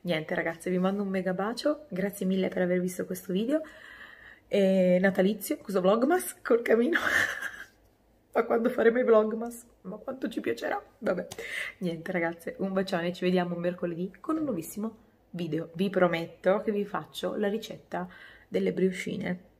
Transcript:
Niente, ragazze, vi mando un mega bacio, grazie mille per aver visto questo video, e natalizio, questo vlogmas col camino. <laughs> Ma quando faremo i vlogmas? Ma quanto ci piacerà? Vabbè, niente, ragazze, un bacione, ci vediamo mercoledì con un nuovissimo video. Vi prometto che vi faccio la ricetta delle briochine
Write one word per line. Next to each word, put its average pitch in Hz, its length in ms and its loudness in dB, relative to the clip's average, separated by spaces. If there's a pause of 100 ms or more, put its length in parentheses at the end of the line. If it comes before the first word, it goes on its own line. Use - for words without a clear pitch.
Niente, 165 340 -2
ragazze, 165 340 -4
vi 180 80 0
mando 196 260 2
un 196 60 -2
mega 190 240 0
bacio, 233 560 -2
grazie 190 360 -4
mille 185 240 2
per 185 120 -2
aver 180 180 2
visto 180 260 -2
questo 185 260 -8
video, 233 300 0 (880)
e 190 520 6
natalizio, 196 580 2
questo 190 240 -2
vlogmas 240 600 2
col 233 200 2
camino. 247 380 4
<laughs> - 1300 -4
Ma 233 100 2
quando 233 260 2
faremo 233 300 4
i 254 40 2
vlogmas? 226 600 2 (160)
Ma 190 140 -12
quanto 262 320 -8
ci - 140 -6
piacerà? - 400 -4 (160)
Vabbè, 185 300 -2 (520)
niente, 170 320 -4
ragazze, 170 480 -4
un 190 140 -2
bacione, 180 400 -2
ci 180 100 -6
vediamo 180 320 2
mercoledì 175 640 -4
con 320 180 -2
un 320 60 -2
nuovissimo 214 600 -6 (320)
video. 165 380 -4
Vi 190 160 0
prometto 185 720 2
che 214 100 0
vi 202 140 0
faccio 175 500 -6
la 208 120 0
ricetta 180 600 -6 (400)
delle 190 260 0
briochine 180 680 -2 (160)